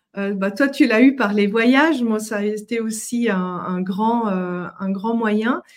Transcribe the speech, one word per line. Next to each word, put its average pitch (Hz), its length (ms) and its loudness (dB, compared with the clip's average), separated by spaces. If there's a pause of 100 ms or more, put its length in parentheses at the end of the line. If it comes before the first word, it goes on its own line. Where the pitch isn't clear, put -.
(160)
Euh, 196 160 -4
bah, 190 180 -2
toi, 269 180 2
tu 277 180 4
l'as 226 160 4
eu 262 120 6
par 208 200 0
les 208 120 2
voyages. 254 560 2
Moi, 220 160 0
ça 214 200 -6
a 202 40 -2
été 214 380 -4
aussi 226 480 -4
un, 190 80 0
un 180 460 -4
grand, 220 460 0
euh, 180 360 -4 (160)
un 190 100 -4
grand 202 240 -4
moyen. 226 480 0 (140)